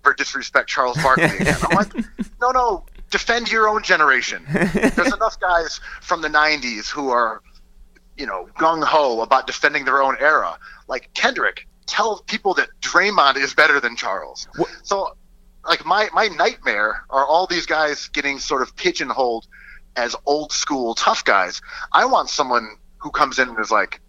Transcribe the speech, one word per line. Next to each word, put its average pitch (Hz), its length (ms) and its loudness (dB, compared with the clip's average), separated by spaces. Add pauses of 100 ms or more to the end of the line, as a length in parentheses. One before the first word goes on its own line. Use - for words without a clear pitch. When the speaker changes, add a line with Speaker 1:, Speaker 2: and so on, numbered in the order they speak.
Speaker 1:
for 139 100 6
disrespect 135 540 -2
Charles 127 340 0
Barkley 135 220 6
again." - 380 2
I'm 175 140 2
like, 202 180 0
Speaker 2:
<laughs> - 460 -8
Speaker 1:
"No, 247 120 2
no, 240 320 0 (260)
defend 233 400 -2
your 220 180 4
own 214 140 0
generation." 139 640 2
Speaker 2:
<laughs> 143 40 -4
Speaker 1:
There's 185 600 2
enough 214 280 -2
guys 170 400 0 (200)
from 175 220 -4
the 156 60 -4
nineties 147 600 0
who 143 200 -4
are, 117 340 0 (760)
you 143 80 -10
know, 95 320 -8
gung-ho 147 640 2
about 127 280 2
defending 147 360 0
their 131 160 2
own 135 200 2
era. 120 360 2 (300)
Like, - 280 -10
Kendrick, 190 520 -2 (200)
tell 214 420 -2
people 202 260 -2
that 127 140 0 (120)
Draymond 165 560 2
is 139 160 -2
better 151 280 4
than 120 160 -4
Charles. 87 580 -6
Speaker 2:
What? - 160 -4 (140)
Speaker 1:
So, 196 320 -4 (500)
like, 160 180 0
my, 196 280 0
my 202 160 0
nightmare 131 840 -2
are 135 160 2
all 175 220 2
these 170 180 -4
guys 151 400 -2
getting 139 320 -4
sort 131 240 -4
of - 140 -8
pigeonholed 127 720 -2 (480)
as 123 180 -4 (100)
old 147 280 -2
school 123 420 -2
tough - 300 0
guys. 95 360 2 (320)
I 147 120 4
want 240 260 0
someone 120 460 -2 (220)
who 147 120 -12
comes 131 300 0
in 127 80 2
and 113 100 -8
is 107 140 -2
like 101 360 0